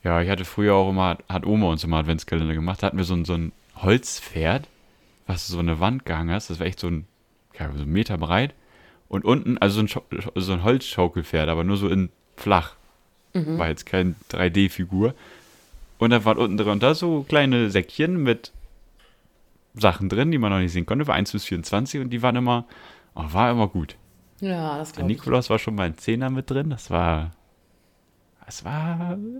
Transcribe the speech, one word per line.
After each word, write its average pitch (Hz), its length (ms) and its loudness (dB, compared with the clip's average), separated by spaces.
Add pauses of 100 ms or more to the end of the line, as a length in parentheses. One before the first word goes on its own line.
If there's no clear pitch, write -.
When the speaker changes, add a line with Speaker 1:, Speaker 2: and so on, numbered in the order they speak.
Speaker 1:
Ja, 85 180 2
ich 87 80 0
hatte 95 160 -2
früher 104 300 2
auch 98 160 4
immer, 92 280 2 (100)
hat 92 180 -4
Oma 104 240 4
uns 80 140 -2
immer 82 140 0
Adventskalender 80 560 -2
gemacht, 85 280 -4
da 98 60 0
hatten - 100 -2
wir 92 60 0
so 90 100 -2
einen, 85 100 0
so 90 100 -4
einen 82 180 -4 (240)
Holzpferd, 98 920 0 (580)
was 90 200 -4
du 87 80 -8
so 85 60 -4
an 85 80 0
eine 80 120 0
Wand 120 240 0
gehangen 82 300 -2
hast, 107 160 -6
das 82 100 -6
war 82 60 -2
echt 92 120 -6
so 90 100 -6
ein, 80 180 -4 (520)
ja, 76 160 -6
so 71 80 -6
einen 73 100 -4
Meter 98 260 0
breit 95 360 0 (540)
und - 160 -4
unten, 123 340 2
also 101 180 2
so 110 40 2
ein 107 80 2
Schau-, - 160 -8 (300)
so 95 180 -2
ein 87 100 0
Holzschaukelpferd, 87 840 0
aber 82 160 0
nur 98 140 0
so 98 100 0
in 92 220 2 (260)
flach. 92 380 0 (580)
Speaker 2:
Mhm. 160 260 -2
Speaker 1:
War 82 100 0
jetzt - 180 -6
kein 92 280 0 (140)
drei 90 220 2
D 98 180 4
Figur. 95 460 0 (840)
Und 117 120 4
da 117 140 4
waren 110 140 4
unten 104 180 2
drunter 104 380 2
so 160 320 -2
kleine 127 440 4
Säckchen 151 520 0
mit 120 300 0 (1200)
Sachen 98 340 2
drin, 123 220 2
die 151 80 2
man 110 140 2
noch 98 60 2
nicht 90 140 0
sehen 87 140 -2
konnte, 147 200 0
war - 80 0
eins 95 180 0
bis 104 120 -6
vierundzwanzig 101 560 -4
und 127 100 -6
die 120 100 -4
waren 123 160 2
immer, 123 300 0 (480)
oh, 82 180 -8
war 117 180 4
immer 113 180 2
gut. 82 280 -4 (440)
Speaker 2:
Ja, 165 360 -4
das 156 160 -10
Speaker 1:
Der - 100 -14
Speaker 2:
glaub 90 80 0
ich. 117 60 0
Speaker 1:
Nikolaus 127 340 -2
war 113 80 2
schon 110 180 -4
mal 98 100 -2
ein 82 100 -4
Zehner 127 340 -2
mit 131 200 -6
drin, 147 200 -2
das - 200 -10
war, 82 400 0 (1120)
das - 200 -16
war, 170 520 -4 (240)